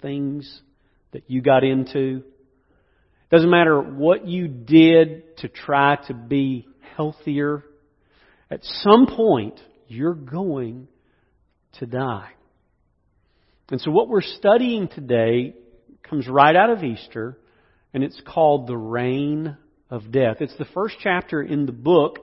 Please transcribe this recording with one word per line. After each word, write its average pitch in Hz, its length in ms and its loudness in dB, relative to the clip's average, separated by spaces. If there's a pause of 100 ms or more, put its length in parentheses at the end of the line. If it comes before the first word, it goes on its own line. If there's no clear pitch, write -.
things 143 600 -10 (500)
that 131 160 -16
you 127 140 -4
got 131 220 4
into. 131 600 -2 (1080)
It 165 40 6
doesn't 165 140 6
matter 160 320 4
what 156 460 -2
you 175 220 -6
did 160 880 4
to 170 100 -14
try 143 480 0 (120)
to 139 60 -10
be 127 540 -4 (280)
healthier. 147 680 -6 (880)
At - 140 -12
some 226 420 4
point, 139 520 -2 (280)
you're 135 260 -6
going 135 760 -10 (880)
to 131 80 -12
die. 120 460 -8 (1400)
And 127 80 -6
so - 120 -8
what 226 180 2
we're 208 120 0
studying 233 680 0
today 120 680 -2 (480)
comes 139 240 -8
right 143 280 6
out 208 140 4
of 214 140 -4
Easter, 117 540 -10 (560)
and 131 100 -2
it's - 180 -10
called 147 460 0
the 123 100 -8
Reign 135 800 -6 (320)
of 110 220 -12
Death. 120 280 2
It's 143 180 -8
the 147 80 -10
first 202 340 -8
chapter 180 420 -4
in 143 260 -4
the 123 40 -6
book 143 520 2